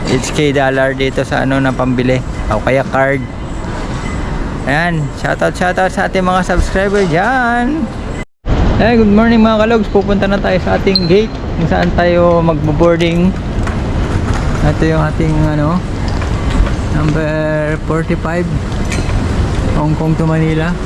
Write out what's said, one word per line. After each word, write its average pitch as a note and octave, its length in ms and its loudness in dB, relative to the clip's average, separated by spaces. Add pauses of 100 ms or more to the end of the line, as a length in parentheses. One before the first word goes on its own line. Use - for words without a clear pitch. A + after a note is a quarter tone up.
H A#2 320 -2
K D3+ 160 2
dollar C3+ 420 2
dito C3+ 300 -2
sa C3 240 -2
ano C3+ 160 0
na C3 80 2
pambili. B2+ 480 0 (320)
O G#2+ 80 0
kaya B2+ 320 0
card. C3+ 320 0 (1400)
Ayan, D#3+ 320 0 (180)
shoutout, D#3+ 380 -2
shoutout F3+ 400 0
sa F#3 160 -2
ating F#3 160 0
mga F#3 160 0
subscriber F#3+ 640 0
dyan. A#3+ 800 0 (960)
Hey, A#3 160 4
good G#3+ 80 4
morning A3 320 4
mga A3 240 4
kalogs. A3+ 260 2
Pupunta G3 380 2
na G3 100 0
tayo F#3+ 220 0
sa F#3+ 160 0
ating F#3+ 320 0
gate G#3 240 2
kung - 400 -4
saan F3+ 240 2
tayo F3 480 4
magbo-boarding. E3+ 880 2 (1400)
Ito D3+ 160 2
yung D#3+ 240 2
ating D#3 280 0 (200)
ano, D3+ 240 0 (1200)
number D3+ 320 0 (560)
forty-five, E3 560 -2 (1400)
Hong D3+ 160 0
Kong D#3+ 240 0
to E3 80 2
Manila. D#3+ 480 0 (100)